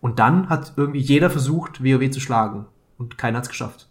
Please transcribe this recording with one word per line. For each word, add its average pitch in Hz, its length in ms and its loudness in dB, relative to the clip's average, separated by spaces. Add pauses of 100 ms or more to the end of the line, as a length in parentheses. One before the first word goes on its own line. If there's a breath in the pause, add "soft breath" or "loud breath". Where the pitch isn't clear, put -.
Und 120 180 -4
dann 165 300 4
hat 151 260 -4
irgendwie 143 240 -2
jeder 143 300 4
versucht, 156 520 -4
W 131 140 4
O 127 60 4
W 131 80 0
zu 135 100 -8
schlagen. 110 460 -2 (320)
Und 120 200 -12
keiner 117 200 -2
hat's 123 100 -6
geschafft. - 440 -12